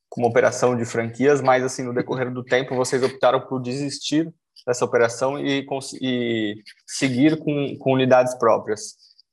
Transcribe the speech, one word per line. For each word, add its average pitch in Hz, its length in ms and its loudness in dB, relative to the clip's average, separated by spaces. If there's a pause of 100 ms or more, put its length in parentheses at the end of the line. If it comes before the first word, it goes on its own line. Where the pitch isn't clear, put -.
com - 120 -10
uma 120 100 4
operação 123 460 2
de 117 80 -2
franquias, 120 580 0
mas, 127 220 2
assim, 127 180 -6
no 123 120 -8
decorrer 123 380 -4
do 123 120 -8
tempo, 131 320 0
vocês 123 260 0
optaram 131 380 2
por 131 200 -6
desistir 143 720 -4 (340)
dessa 123 180 0
operação 123 600 0
e 139 200 -2
cons-, 135 360 -10
e 117 640 -2 (240)
seguir 143 520 2
com, 143 400 -4
com 135 140 0
unidades 127 460 4
próprias. 107 560 0 (380)